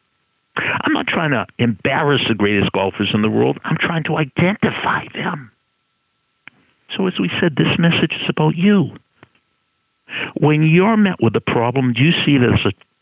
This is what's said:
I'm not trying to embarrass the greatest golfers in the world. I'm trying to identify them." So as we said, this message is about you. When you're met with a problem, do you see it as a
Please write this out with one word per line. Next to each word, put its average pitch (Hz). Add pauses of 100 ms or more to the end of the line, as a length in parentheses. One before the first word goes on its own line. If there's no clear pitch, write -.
(560)
I'm -
not -
trying 160
to 110 (100)
embarrass 135
the 117
greatest 101
golfers 98
in 107
the 107
world. 139
I'm -
trying 165
to 156
identify -
them." 151 (1400)
So 190
as 180
we 185 (100)
said, 170
this 160
message 165
is -
about 156
you. 175 (1400)
When 151
you're 180
met 202
with 113
a 123
problem, 123
do 117
you 165 (120)
see 147
it 127
as 104
a 98 (280)